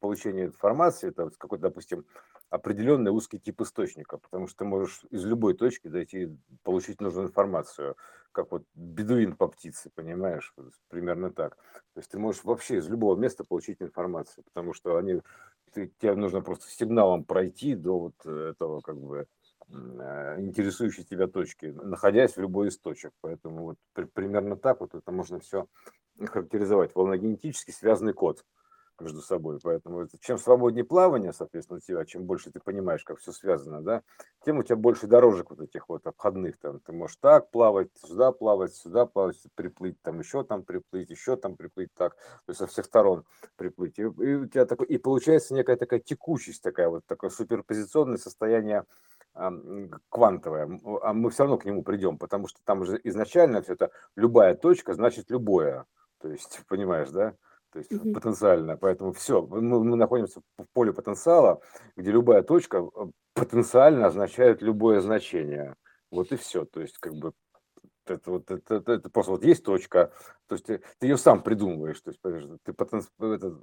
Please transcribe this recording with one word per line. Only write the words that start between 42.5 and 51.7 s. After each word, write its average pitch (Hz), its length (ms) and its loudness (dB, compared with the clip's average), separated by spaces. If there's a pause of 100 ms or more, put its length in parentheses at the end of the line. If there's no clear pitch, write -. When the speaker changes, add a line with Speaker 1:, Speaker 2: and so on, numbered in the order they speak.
Speaker 1:
есть 90 100 -10
со - 80 -6
всех - 180 -8
сторон 95 380 4 (320)
приплыть. 90 420 -8
И, 104 60 -6
и - 20 -2 (300)
у 135 120 -6
тебя 127 180 4
такой, - 220 -4
и 135 100 -2
получается 135 560 2
некая 127 220 2
такая 123 240 -2
текучесть, - 640 -8
такая - 280 2
вот, 82 160 -6
такое 90 240 -6
суперпозиционное 110 880 -2
состояние, 107 640 -2 (500)
ам, 90 260 -8 (260)
м, 82 40 -16 (200)
квантовое. 85 560 2
М, 87 140 -10 (220)
а 107 120 -2
мы 113 160 0
всё - 140 2
равно 139 140 2
к - 80 -10
нему 101 180 -6